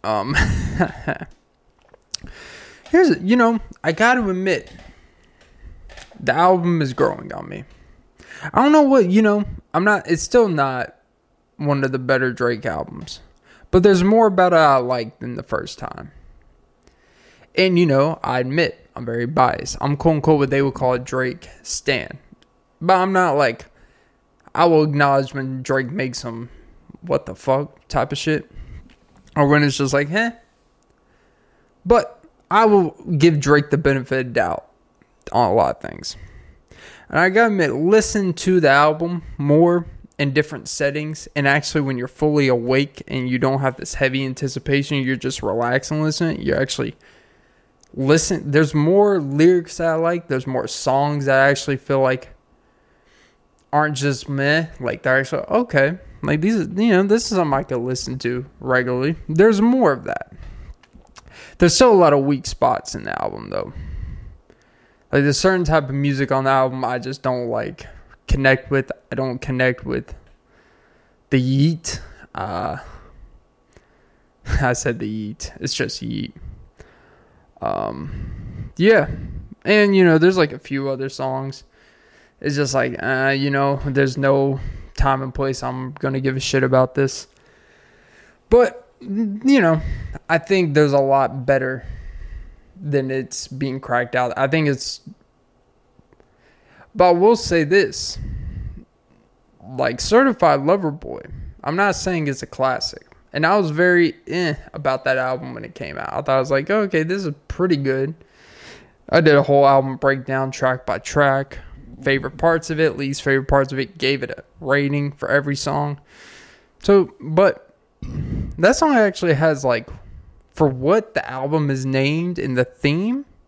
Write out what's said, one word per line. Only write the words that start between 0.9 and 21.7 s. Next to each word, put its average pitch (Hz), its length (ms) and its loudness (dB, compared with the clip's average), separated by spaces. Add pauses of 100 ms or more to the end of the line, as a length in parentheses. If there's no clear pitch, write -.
here's, 330 320 4
you 208 140 4
know, 233 240 4 (220)
I 160 100 0
gotta 226 360 2
admit, 185 440 -4 (1500)
the 131 140 -2
album 170 500 4
is 127 120 -4
growing - 380 -2
on - 160 -12
me. - 160 -14 (880)
I 240 100 2
don't 294 100 4
know 302 100 8
what, 262 260 6
you 202 140 4
know, 208 220 2 (280)
I'm 180 120 0
not, 202 260 2
it's 165 120 0
still 233 260 4
not 135 480 -2 (600)
one 143 280 0
of 131 80 -2
the 135 60 -4
better 127 340 0
Drake 120 340 -2
albums, - 540 -10 (500)
but 185 140 2
there's 190 180 6
more 220 240 4
about 185 260 2
it 170 40 4
I 147 220 6
like 123 420 -4
than 120 160 -10
the 101 80 -12
first - 340 -8
time. - 320 -14 (1400)
And, 180 240 4
you 175 80 6
know, 143 380 2
I 127 160 -2
admit, 139 560 -2
I'm 120 100 -10
very 117 200 -4
biased. 131 540 0
I'm, 143 160 -2
quote 160 200 2
unquote, 147 220 2
what 139 120 0
they 139 100 0
would 139 140 -2
call 127 200 -2
a 123 40 -4
Drake 127 500 -6 (140)
stan. - 560 -6 (640)